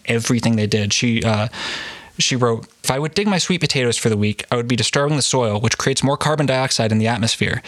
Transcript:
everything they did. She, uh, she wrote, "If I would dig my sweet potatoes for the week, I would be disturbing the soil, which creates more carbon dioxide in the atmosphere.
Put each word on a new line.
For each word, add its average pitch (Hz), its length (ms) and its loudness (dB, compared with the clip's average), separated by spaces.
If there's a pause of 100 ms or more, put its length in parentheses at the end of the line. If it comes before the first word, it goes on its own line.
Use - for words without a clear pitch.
everything 117 500 2
they 107 120 2
did. 104 260 0
She, 117 300 0
uh, 110 240 0 (720)
she - 160 0
wrote, 117 320 0 (160)
"If - 80 -2
I 135 80 -2
would 151 140 -4
dig 202 140 0
my 196 120 2
sweet 180 220 -2
potatoes 123 360 0
for - 120 0
the 107 80 2
week, 104 340 0
I 127 60 0
would 117 100 -2
be 123 80 0
disturbing 143 400 2
the 135 60 0
soil, 113 400 0
which 117 160 0
creates - 260 0
more 139 140 2
carbon 151 280 0
dioxide 131 460 0
in 110 80 4
the 110 80 2
atmosphere. 113 600 0